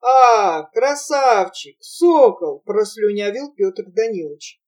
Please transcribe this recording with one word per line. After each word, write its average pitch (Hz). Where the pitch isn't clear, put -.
А, 233
красавчик, 254
сокол! 240
прослюнявил 208
Пётр 190
Данилович. 180